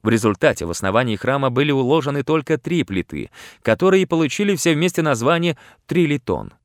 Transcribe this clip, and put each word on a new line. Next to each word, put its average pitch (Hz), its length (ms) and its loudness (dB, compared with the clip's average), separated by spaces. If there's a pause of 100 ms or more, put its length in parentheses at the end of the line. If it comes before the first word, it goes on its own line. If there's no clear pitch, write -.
В 107 60 0
результате 110 560 2
в 85 60 -6
основании 107 460 0
храма 135 340 -2
были 139 200 0
уложены 139 540 0
только 156 340 -2
три 160 240 -4
плиты, 85 480 -6 (320)
которые 185 440 2
получили 175 500 0
все 160 180 0
вместе 170 260 0
название 156 560 0 (300)
трилитон. 143 680 -2 (120)